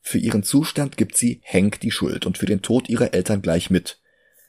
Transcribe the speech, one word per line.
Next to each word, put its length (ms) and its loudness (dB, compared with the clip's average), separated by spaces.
Für 180 -2
ihren 240 0
Zustand 540 0
gibt 200 0
sie 280 0
Hank 360 2
die 100 -2
Schuld 360 -2
und 120 -4
für 80 -2
den 160 0
Tod 260 0
ihrer 260 0
Eltern 280 0
gleich 280 0
mit, 300 0